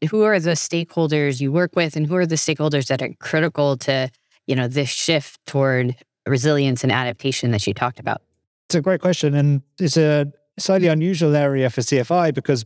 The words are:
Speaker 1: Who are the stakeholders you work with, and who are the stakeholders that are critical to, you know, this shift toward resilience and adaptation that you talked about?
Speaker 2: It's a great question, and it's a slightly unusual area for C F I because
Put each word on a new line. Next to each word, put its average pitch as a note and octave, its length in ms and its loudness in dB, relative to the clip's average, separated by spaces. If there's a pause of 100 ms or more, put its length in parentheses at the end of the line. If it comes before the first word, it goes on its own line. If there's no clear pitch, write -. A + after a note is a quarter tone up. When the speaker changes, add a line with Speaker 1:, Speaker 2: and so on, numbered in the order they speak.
(100)
Speaker 1:
Who G#3+ 120 2
are G#3+ 160 4
the E3 120 0
stakeholders D3+ 880 -2
you C3+ 100 -2
work E3+ 240 0
with, D#3+ 220 -2
and D3+ 100 0
who E3 80 -2
are F3+ 120 2
the D#3+ 100 -2
stakeholders D3+ 500 0
that C3 160 -2
are - 160 -6
critical D3 600 0
to, C3 320 -2 (360)
you C3 80 0
know, B2+ 140 0
this C3 200 -2
shift - 580 -4
toward B2+ 500 0 (300)
resilience C#3 580 0
and B2+ 80 2
adaptation B2 580 -2
that G#2+ 160 0
you G2+ 80 -2
talked B2 240 -4
about? - 240 -6 (460)
Speaker 2:
It's - 80 0
a D#3 40 2
great F3+ 200 0
question, D3+ 340 0
and C#3+ 280 2 (180)
it's E3 160 0
a D3+ 340 2 (280)
slightly F#3+ 280 2
unusual D#3+ 480 2
area C#3 340 2
for A2+ 140 -4
C C3+ 160 2
F B2 140 0
I F3 180 2
because C3 360 -2